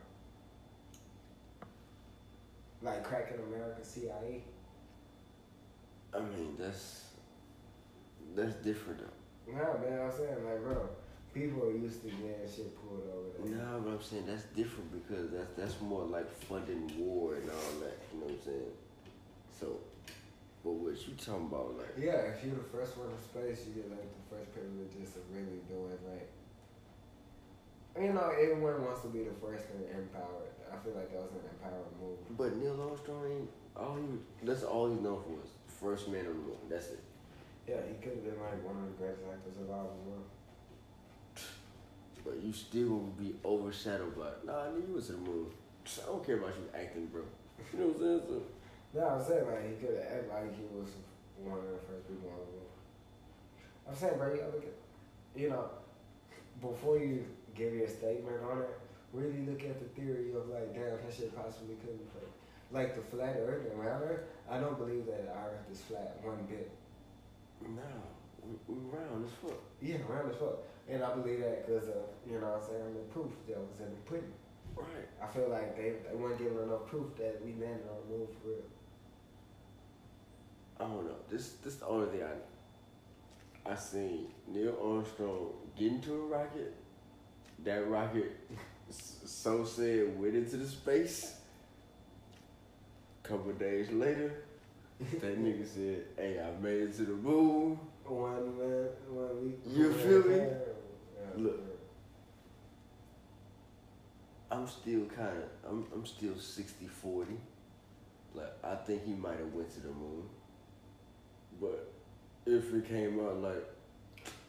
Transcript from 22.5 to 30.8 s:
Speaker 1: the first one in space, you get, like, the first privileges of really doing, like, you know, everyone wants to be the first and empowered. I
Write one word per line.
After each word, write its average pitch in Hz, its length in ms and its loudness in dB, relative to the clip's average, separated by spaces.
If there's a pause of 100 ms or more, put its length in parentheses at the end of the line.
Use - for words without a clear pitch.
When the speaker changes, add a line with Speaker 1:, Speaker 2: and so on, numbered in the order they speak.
Speaker 1:
the 113 160 -4
first 123 240 -2
one 123 160 -4
in 113 80 -6
space, 120 480 -2
you 107 140 -6
get, 101 80 -6
like, 101 180 -6
the 98 160 -12 (100)
first 101 220 -8
privileges 98 640 -6
of - 100 -10
really 95 380 -4
doing, 92 400 -4
like, 90 200 -8 (1700)
you 196 140 6
know, 175 180 6
everyone 151 540 8
wants 123 160 -2
to 117 60 -4
be 113 160 0
the 101 180 -4
first 107 320 -4
and 95 100 -4
empowered. 92 640 -6 (240)
I - 80 -8